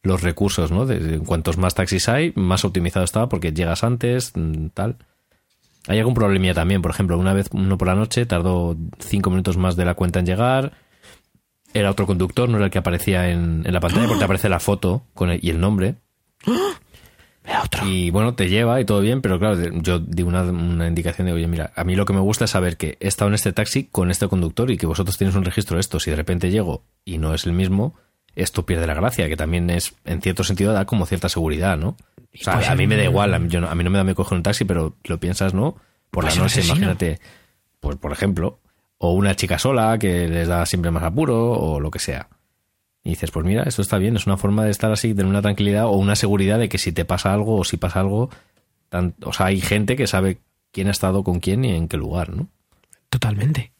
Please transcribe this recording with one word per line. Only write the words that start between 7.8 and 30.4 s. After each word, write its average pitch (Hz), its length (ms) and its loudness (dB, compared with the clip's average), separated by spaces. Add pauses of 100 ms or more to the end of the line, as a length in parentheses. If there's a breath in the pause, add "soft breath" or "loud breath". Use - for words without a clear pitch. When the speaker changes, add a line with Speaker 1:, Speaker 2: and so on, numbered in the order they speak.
Speaker 1:
la 92 80 2
noche 113 320 0
tardó 87 500 0 (220)
cinco 95 320 0
minutos 92 260 0
más 90 180 2
de 90 100 2
la 87 100 2
cuenta 90 240 0
en 87 80 0
llegar, 127 460 0 (1000 loud breath)
era 101 160 2
otro 101 160 0
conductor, 95 440 0
no 110 80 2
era 101 80 4
el 95 60 0
que 95 80 -2
aparecía 90 500 0
en, 85 360 0
en 90 80 0
la - 60 2
pantalla, - 260 2
porque - 140 2
te 98 60 2
aparece 95 240 0
la 90 100 2
foto 98 440 0 (100)
con 87 180 0
el, 82 120 -2
y 87 60 0
el 80 100 0
nombre. 98 360 2 (500)
Speaker 2:
<gasps> - 40 0 (960 soft breath)
Era - 200 -2
otro. - 240 -4
Speaker 1:
Y 92 240 0
bueno, 113 240 2
te 95 140 0
lleva 117 300 2
y 113 60 0
todo 101 160 2
bien, 123 200 2
pero 95 180 0
claro, 104 180 2 (240)
yo 87 180 0
di 85 240 -4
una, 87 200 0
una 85 440 0
indicación 85 400 -2
de, 87 60 0
"Oye, 82 140 0
mira, 82 280 -4
a - 80 -4
mí 90 120 0
lo 98 100 2
que 98 80 0
me 98 60 4
gusta 107 260 2
es - 60 -2
saber 90 260 0
que 78 220 -6
he 98 80 -4
estado 101 220 0
en 104 60 2
este 101 180 0
taxi 107 320 -2
con 90 260 0
este - 160 0
conductor 92 420 0
y 98 80 0
que - 80 -2
vosotros 90 320 -2
tenéis 98 180 2
un 95 100 2
registro 95 320 -2
de 92 40 0
esto. 87 180 -4
Si 87 120 -4
de 73 60 0
repente 90 340 -2
llego 98 320 -2 (220)
y 87 120 -8
no 78 160 0
es 80 120 -4
el 87 80 0
mismo, 95 420 0 (400 soft breath)
esto - 300 -4
pierde 82 200 0
la 78 80 -2
gracia", 87 360 0
que 78 80 -2
también 85 320 0
es, 87 260 -2 (100)
en 90 160 -4
cierto 92 220 -2